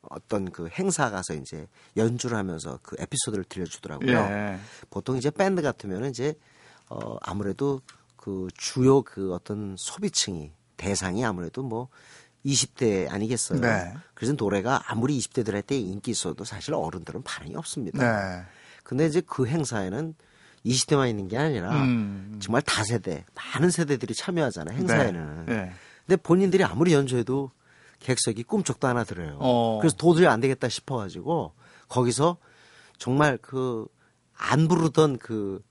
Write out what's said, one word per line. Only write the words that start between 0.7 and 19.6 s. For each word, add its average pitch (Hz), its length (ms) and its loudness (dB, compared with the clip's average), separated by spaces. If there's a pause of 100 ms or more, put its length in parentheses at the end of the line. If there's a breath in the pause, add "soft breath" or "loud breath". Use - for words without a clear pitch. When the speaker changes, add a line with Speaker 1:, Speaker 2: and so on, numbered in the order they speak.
Speaker 1:
행사 175 400 0
가서 92 240 -6
이제 78 340 -10 (280 soft breath)
연주를 117 400 0
하면서 80 460 -6
그 - 160 -14
에피소드를 107 460 -4
들려주더라고요. - 680 -6
Speaker 2:
예. 104 480 0 (320 loud breath)
Speaker 1:
보통 127 260 -6
이제 131 140 -2
밴드 190 320 0
같으면은 113 480 -4
이제, 135 240 -4 (540 soft breath)
어, 57 340 -8
아무래도 104 580 -2 (360 loud breath)
그 95 380 -8
주요 135 460 6
그 95 320 -6
어떤 101 460 -6
소비층이, 82 760 -4 (240)
대상이 95 480 -2
아무래도 90 380 -4
뭐 123 260 -6 (540 loud breath)
이십 - 340 -2
대 98 320 2
아니겠어요? 110 540 -2
Speaker 2:
네. 101 320 0 (180)
Speaker 1:
그래서 127 220 -2
노래가 104 540 0
아무리 127 280 0
이십 - 160 -4
대들한테 107 460 -2
인기 101 320 -6
있어도 95 340 -4
사실 120 300 -8
어른들은 92 480 -6
반응이 - 340 -10
없습니다. 139 420 -8 (380)
Speaker 2:
네. 90 60 -12 (400 loud breath)
Speaker 1:
근데 143 240 0
이제 160 200 2
그 131 200 0
행사에는 127 680 -2 (500 soft breath)